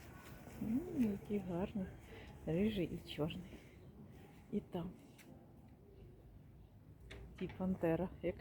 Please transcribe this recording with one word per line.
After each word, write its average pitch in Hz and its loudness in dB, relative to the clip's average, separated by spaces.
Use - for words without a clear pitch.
М, 220 4
які 208 4
гарні. 185 2
Рижий 190 6
і - -2
чорний. 165 0
І 208 4
там. 180 0
І 185 4
пантера, 180 6
як 175 4